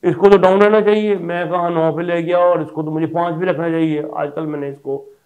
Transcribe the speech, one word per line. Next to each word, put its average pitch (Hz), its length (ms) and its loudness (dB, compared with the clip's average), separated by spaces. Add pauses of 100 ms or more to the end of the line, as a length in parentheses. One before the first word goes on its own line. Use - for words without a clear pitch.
इसको 185 240 2
तो 196 100 8
down 185 220 4
रहना 208 200 6
चाहिए। 208 360 2
मैं 175 340 -6
कहा 175 180 -2
नौ 160 240 0
पे 160 100 -4
ले 175 200 -2
गया 170 160 0
और 175 240 2
इसको 151 200 -8
तो 156 80 -6
मुझे 160 160 -4
पाँच 170 340 -4
पे 185 60 -2
रखना 170 240 -2
चाहिए। 156 460 -2
आजकल 151 300 -6
मैंने 147 220 -8
इसको, 139 300 -8 (260)